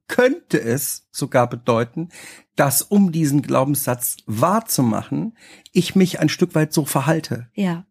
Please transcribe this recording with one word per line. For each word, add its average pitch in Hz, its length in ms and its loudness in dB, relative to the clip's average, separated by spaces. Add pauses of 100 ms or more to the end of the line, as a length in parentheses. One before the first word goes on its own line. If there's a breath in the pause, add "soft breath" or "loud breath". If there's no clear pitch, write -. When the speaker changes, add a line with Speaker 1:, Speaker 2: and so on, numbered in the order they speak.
Speaker 1:
könnte 254 500 0
es - 540 -4
sogar 123 380 0
bedeuten, 120 580 -2 (480 loud breath)
dass, 139 240 2
um 202 320 2
diesen 147 300 2
Glaubenssatz 131 720 -2 (100)
wahrzumachen, 143 1120 -2 (360 loud breath)
ich - 220 0
mich 185 240 2
ein 156 120 2
Stück - 240 -2
weit 156 180 0
so 151 140 0
verhalte. 135 680 -2
Speaker 2:
Ja. 180 360 -4